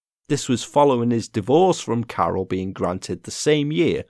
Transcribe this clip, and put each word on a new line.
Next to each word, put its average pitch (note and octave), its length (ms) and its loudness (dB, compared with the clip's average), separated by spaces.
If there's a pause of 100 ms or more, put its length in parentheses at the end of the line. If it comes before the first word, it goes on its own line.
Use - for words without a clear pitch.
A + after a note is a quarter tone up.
(300)
This - 180 -4
was B2 160 0
following B2+ 460 2
his A#2 180 0
divorce D3+ 500 2
from A#2 260 -4
Carol F#2 420 -2
being F#2 260 -4
granted F2+ 520 -4
the G#2+ 60 -14
same D3+ 400 0
year D#3 400 0